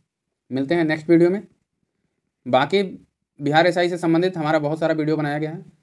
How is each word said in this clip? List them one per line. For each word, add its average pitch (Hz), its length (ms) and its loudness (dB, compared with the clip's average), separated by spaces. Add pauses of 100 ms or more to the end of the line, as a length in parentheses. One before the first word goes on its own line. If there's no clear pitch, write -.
(500)
मिलते 135 240 -2
हैं 170 100 2
नेक्स्ट 156 260 -2
वीडियो 170 200 6
में। 202 120 -4 (1040)
बाकी 139 360 2 (580)
बिहार 151 260 2
एसआई 175 220 0
से 175 100 -4
संबंधित 170 380 0
हमारा 156 240 0
बहुत 151 200 -4
सारा 160 140 0
वीडियो 156 220 -2
बनाया 147 220 -4
गया 151 120 -6
है 185 140 -14 (180)